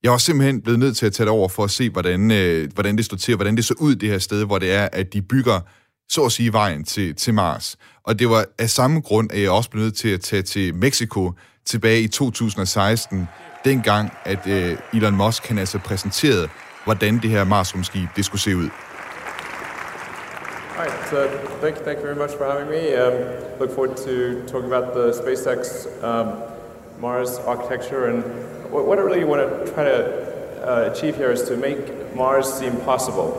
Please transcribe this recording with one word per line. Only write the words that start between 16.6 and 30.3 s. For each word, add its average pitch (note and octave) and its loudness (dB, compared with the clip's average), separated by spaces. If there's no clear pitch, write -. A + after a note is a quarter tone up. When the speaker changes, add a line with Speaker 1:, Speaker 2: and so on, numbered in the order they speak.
Speaker 1:
hvordan G#2+ 2
det A2 0
her G2+ 4
Mars-rumskib, F#2+ 0
det G2 0
skulle - -4
se G2 2
ud. E2+ 0
Speaker 2:
All D#3+ -4
right, - -8
so D3 -2
thank D3+ -2
you, - -10
thank D3 -4
you C#3+ -6
very C#3+ -4
much C#3+ -2
for C#3 -2
having C#3+ -2
me. D#3+ -2
Um, B2 4
look C3 -2
forward C3 0
to C3+ -4
talking B2 -4
about B2+ 2
the A#2+ 4
SpaceX, B2+ -4
um, A2+ 0
Mars B2 -2
architecture, B2 -4
and A#2+ -2
what, C#3+ 2
what G3 4
I G3 2
really F3+ 2
wanna C#3+ 2
try D#3 0
to, B2 4